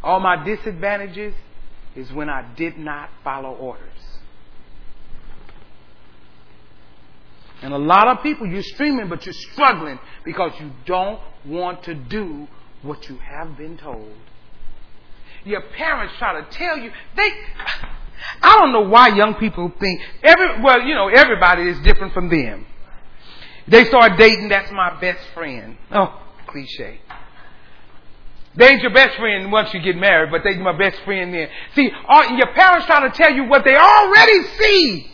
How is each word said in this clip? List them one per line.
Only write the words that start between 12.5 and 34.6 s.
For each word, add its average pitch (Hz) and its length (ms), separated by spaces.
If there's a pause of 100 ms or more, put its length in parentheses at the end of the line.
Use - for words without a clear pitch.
what 143 260
you 131 100
have 151 380
been 160 200
told. 110 360 (1300)
Your 196 160 (160)
parents 294 420
try 185 220
to 160 100
tell 330 260
you, 233 140 (260)
they, 415 140 (1120)
I 427 160
don't 330 140
know 214 160
why 233 200
young 208 260
people 190 440
think, 185 220 (240)
every, 339 380
well, 254 200
you 285 120
know, 202 140
everybody 185 600
is 175 120
different - 340
from 175 140
them. 123 380 (1000)
They 233 160
start 226 340
dating, 214 300
"That's 196 240
my 180 280
best 180 240 (100)
friend." 120 420 (160)
Oh, 196 280 (280)
cliche. - 500 (1600)
They 247 140
ain't 262 120
your 247 100
best 262 240
friend 202 360
once 214 200
you 185 80
get 175 160
married, 170 360
but 160 100
they 196 140
my 180 200
best 185 280
friend 190 280
then. 160 160 (280)
See, 262 120 (200)
all, 294 160 (120)
your 254 180
parents 359 320
try 285 220
to - 20
tell 311 220
you 269 120
what 269 200
they 269 120
already 415 680 (160)
see. 359 560